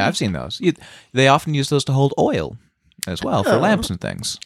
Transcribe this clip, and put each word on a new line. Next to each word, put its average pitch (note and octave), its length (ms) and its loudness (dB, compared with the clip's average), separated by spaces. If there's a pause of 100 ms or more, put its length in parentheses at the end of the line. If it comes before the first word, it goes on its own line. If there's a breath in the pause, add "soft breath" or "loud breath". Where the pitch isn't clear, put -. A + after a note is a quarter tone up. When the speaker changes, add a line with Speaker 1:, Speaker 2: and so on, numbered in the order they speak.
Speaker 1:
Yeah, - 60 2
I've E3+ 80 0
Speaker 2:
pretty - 120 -4
Speaker 1:
seen G2 60 -2
those. C2 280 -8
You, F3 120 2 (400 loud breath)
they C3 160 4
often D3+ 260 2
use C#3 140 0
those C#3+ 160 0
to - 80 -2
hold C#3 260 2
oil A2+ 380 0 (500)
as F2+ 160 -6
well - 220 0
for G3+ 80 0
Speaker 2:
Oh. - 60 4
Speaker 1:
lamps A2 320 0
and F2+ 100 -8
things. - 460 -8